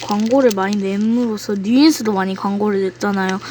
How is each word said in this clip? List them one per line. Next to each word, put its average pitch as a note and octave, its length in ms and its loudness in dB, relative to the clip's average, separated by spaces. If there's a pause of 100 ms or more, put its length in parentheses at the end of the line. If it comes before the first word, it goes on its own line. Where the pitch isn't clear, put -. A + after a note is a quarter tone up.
광고를 A3+ 520 2
많이 G3 220 -2
냄으로써 G#3+ 800 -2
뉴인스도 A#3 560 2
많이 F#3+ 240 -2
광고를 G3+ 460 -2
냈잖아요. F#3+ 580 -2 (120)